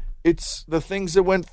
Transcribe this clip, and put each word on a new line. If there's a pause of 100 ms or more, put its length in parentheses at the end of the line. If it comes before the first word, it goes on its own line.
(260)
it's
the
things
that
went,